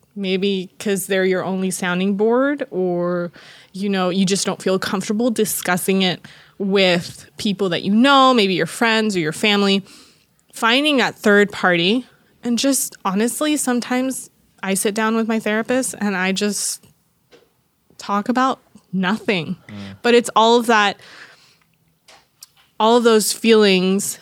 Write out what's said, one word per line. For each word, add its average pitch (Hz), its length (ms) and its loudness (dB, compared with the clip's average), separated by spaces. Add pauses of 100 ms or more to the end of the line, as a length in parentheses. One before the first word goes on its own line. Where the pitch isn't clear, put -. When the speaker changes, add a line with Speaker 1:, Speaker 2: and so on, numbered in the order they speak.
(160)
Speaker 1:
maybe 190 640 -4
'cause 196 280 -4
they're 190 180 0
your 185 180 0
only 190 260 -4
sounding 185 460 -2
board, 262 560 0
or, 175 600 -4 (420)
you 196 160 -6
know, 190 200 0
you 190 160 0
just 190 200 -2
don't - 160 -6
feel 190 180 0
comfortable 214 500 -2
discussing 190 720 -2
it 185 240 -2 (320)
with 190 800 0
people 196 320 -4
that 170 140 -4
you 196 100 0
know, 262 400 6
maybe 196 220 2
your 160 120 0
friends 220 480 0
or 180 40 -2
your 156 140 -2
family, 202 500 2 (720)
finding 269 440 0
that 202 180 0
third 202 360 2
party. 185 540 0 (380)
And 240 140 -2
just - 380 -2 (100)
honestly, 233 520 -2
sometimes 254 720 -4 (320)
I 196 140 -2
sit 202 200 -2
down 220 200 0
with 226 120 0
my 226 120 -2
therapist 226 600 -2
and 208 160 -2
I 185 160 -2
just 202 540 -4 (1120)
talk 202 320 -4
about 254 300 0 (340)
nothing. 185 640 -2 (100)
Speaker 2:
Mm. - 60 -18 (300)
Speaker 1:
But 240 100 2
it's 240 220 4
all 226 220 6
of 233 100 0
that, 208 320 2 (1800)
all 220 180 4
of 240 60 2
those 220 300 4
feelings 196 880 2